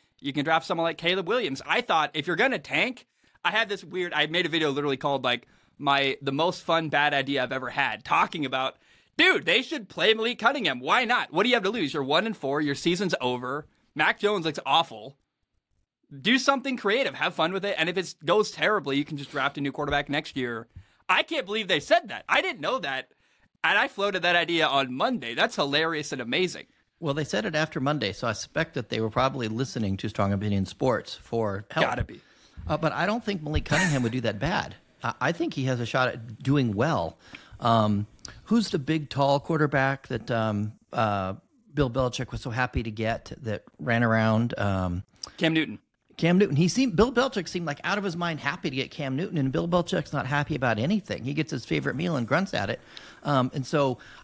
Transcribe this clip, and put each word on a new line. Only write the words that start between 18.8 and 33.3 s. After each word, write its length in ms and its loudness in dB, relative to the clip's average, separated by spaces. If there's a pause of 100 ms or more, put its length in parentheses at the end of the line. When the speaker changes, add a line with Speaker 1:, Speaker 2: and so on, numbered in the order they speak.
Speaker 1:
you 80 0
can 120 -8
just 140 -10
draft 260 -2
a 40 -4
new 100 -2
quarterback 360 -2
next 300 -4
year. 300 -4 (420)
I 140 4
can't 240 -4
believe 200 -4
they 120 2
said 300 2
that. 200 -10
I 120 4
didn't 200 -4
know 160 -2
that. 320 -6 (540)
And 140 4
I 100 4
floated 340 -2
that 140 4
idea 320 4
on 260 2
Monday. 400 -2
That's 220 0
hilarious 560 0
and 100 -6
amazing. 460 -2 (320)
Speaker 2:
Well, 160 -2
they 80 -2
said 220 -2
it 100 -4
after 240 0
Monday, 340 0
so 140 -6
I 60 0
suspect 420 -6
that 140 -6
they 120 -2
were 80 -2
probably 380 0
listening 500 -2
to 120 -4
Strong 240 0
Opinion 340 0
Sports 480 -2
for 560 -4
help. 160 2
Speaker 1:
Gotta 160 -2
be. 180 -12 (460)
Speaker 2:
Uh, 100 0
but 160 0
I 140 0
don't 160 -2
think 180 -4